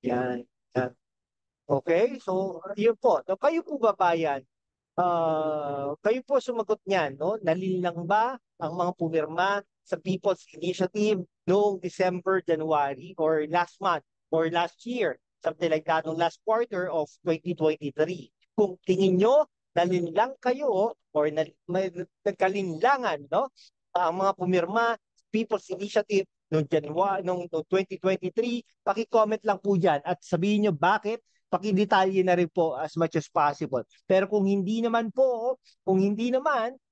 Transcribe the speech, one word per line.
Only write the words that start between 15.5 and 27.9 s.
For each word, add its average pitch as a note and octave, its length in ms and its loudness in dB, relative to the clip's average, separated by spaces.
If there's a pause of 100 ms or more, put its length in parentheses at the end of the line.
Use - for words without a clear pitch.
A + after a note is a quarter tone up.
like D#3 160 -2
that, D#3+ 160 0
noong D#3+ 160 -6
last E3+ 240 -2
quarter G#3+ 480 -2
of D#3 160 -2 (160)
twenty E3+ 320 -4
twenty-three? D#3 720 -2 (220)
Kung F#3+ 320 0
tingin F#3 320 2
nyo, B3 320 4 (240)
nalinlang F3+ 720 0
kayo, B3 560 0 (160)
or D3+ 160 2
na, D#3 160 -2 (240)
may, F#3 160 -2 (400)
nagkalinlangan, F#3+ 1040 0
no? A3+ 160 0 (480)
Ang F3 240 0
mga F#3+ 160 2
pumirma, F#3 640 0 (320)
People's G#3+ 400 -2
Initiative, G3 560 -2 (240)
noong D#3 160 0
Janua-, E3 560 -2
noong, F3 240 -4
noong D#3+ 240 -6
twenty F#3+ 240 -2